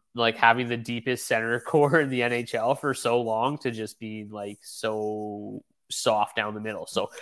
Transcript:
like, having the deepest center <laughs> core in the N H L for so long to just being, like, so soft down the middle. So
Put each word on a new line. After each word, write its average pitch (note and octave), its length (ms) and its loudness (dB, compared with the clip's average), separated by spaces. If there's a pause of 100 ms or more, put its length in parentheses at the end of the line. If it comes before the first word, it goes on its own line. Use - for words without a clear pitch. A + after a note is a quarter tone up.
(160)
like, A#2 200 4
having A#2+ 320 6
the A#2+ 100 -2
deepest A#2 500 -4
center A2+ 320 0
<laughs> - 80 -10
core D3 320 4
in C#3+ 100 2
the B2+ 140 0
N A#2+ 100 0
H A#2+ 220 -2
L A#2 180 2
for C#3 220 -2
so A#2+ 260 2
long A#2 380 0
to C3 100 -4
just A2 300 -6
being, G#2+ 320 -10
like, G#2 320 -10
so G#2+ 1000 -6 (280)
soft G#2+ 440 2
down G#2+ 180 0
the G#2+ 60 -8
middle. G#2+ 260 -6
So - 240 -2 (120)